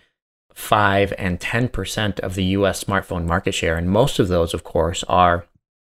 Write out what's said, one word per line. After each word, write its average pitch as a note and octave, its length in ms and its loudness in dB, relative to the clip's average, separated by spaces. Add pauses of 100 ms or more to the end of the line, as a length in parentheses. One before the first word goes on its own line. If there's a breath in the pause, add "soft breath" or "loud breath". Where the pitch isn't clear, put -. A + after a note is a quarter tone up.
(540)
five G2+ 640 2
and F2 220 -4
ten A#2+ 280 -2
percent G2 540 -4
of G2 120 -6
the F#2+ 120 -2
U G2 200 2
S F#2 180 0
smartphone F#2 420 -4
market E2+ 280 0
share. E2 240 0
And F2 120 -2
most A2+ 300 2
of G#2+ 100 2
those, E2+ 240 0
of - 100 -4
course, E2 400 -2
are F2 420 2 (520)